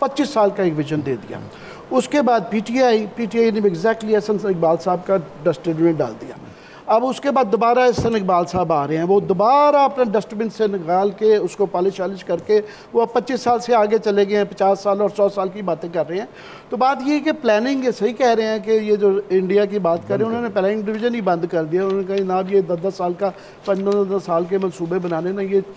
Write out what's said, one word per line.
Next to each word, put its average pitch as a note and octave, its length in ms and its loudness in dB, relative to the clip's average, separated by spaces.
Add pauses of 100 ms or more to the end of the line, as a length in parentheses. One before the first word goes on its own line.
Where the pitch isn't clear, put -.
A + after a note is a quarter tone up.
पच्चीस - 320 -2
साल G#3 180 4
का G3+ 120 -2
एक E3+ 100 2
vision D3+ 280 -2
दे C3+ 120 -2
दिया। - 260 -10 (520)
उसके C4 300 2
बाद A#3 300 2
पीटीआई, A3+ 560 2 (100)
पीटीआई A3+ 340 2
ने G#3+ 100 0
exactly G#3+ 480 0
Hasan G#3 300 2 (100)
Iqbal E3 280 2
साहब F3+ 340 -2
का G3 60 4
डस्टबिन D#3+ 680 -2
में E3 120 2
डाल B2+ 140 -2
दिया। A2 260 -14 (520)
अब A3+ 140 4
उसके C4 280 -2
बाद B3+ 160 2
दोबारा A#3 380 2
Hasan A3+ 300 2
Iqbal F#3 300 2
साहब F3 260 -2
आ D3 140 2
रहे D#3 120 -2
हैं, D#3+ 60 -2
वो G3 180 4
दोबारा C4+ 600 4
अपना C4+ 200 2
dustbin G#3+ 460 -2
से G#3+ 180 -2
निकाल F#3+ 420 0
के G#3+ 280 2
उसको F#3+ 280 -2
पॉलिश F#3 360 -2
वालिश F#3 220 -6
करके F#3 360 0
वो - 420 -4
अब A3+ 140 0
पच्चीस B3 280 -2
साल A#3+ 160 2
से A#3+ 140 -2
आगे G#3+ 260 4
चले G3+ 260 2
गए G3+ 100 0
हैं, G3+ 100 2
पचास G3 380 0
साल G3+ 180 0
और G3+ 80 2
सौ G3+ 200 2
साल G3 200 -4
की G3+ 120 -12
बातें E3+ 300 -4
कर E3 140 -2
रहे E3+ 140 -6
हैं। A#3 100 -8 (420)
तो B3 60 -4
बात B3+ 240 2
ये C#4 120 0
है D4 60 2
कि D4+ 120 0
planning, B3+ 540 0
ये B3 60 2
सही A3 220 -2
कह A#3+ 200 2
रहे A3+ 120 2
हैं A3 180 -2
कि G#3+ 80 -2
ये G#3+ 260 2
जो G3 340 2
India F#3+ 340 2
की G3+ 140 -2
बात E3+ 280 0
कर G3+ 100 0
रहे A3 100 0
हैं, A3+ 80 -2
उन्होंने A#3+ 140 -4
प्लानिंग G3+ 340 -2
division A3 320 -2
ही A#3 60 -4
बंद F3 260 0
कर E3 160 -2
दिया। F3 220 -2
उन्होंने G3 180 -2
कहा, G3 140 -4
"जनाब, F#3 360 -2
ये G3 80 4
दस E3+ 180 -2
दस F#3+ 180 -4
साल F3+ 160 -2
का, F#3+ 160 -4 (380)
पन्द्रह G3 520 0
साल F3 260 -2
के F#3 120 -2
मंसूबे F3+ 420 -4
बनाने F3 320 -4
ना, G3+ 100 -6
ये, G3 220 0 (140)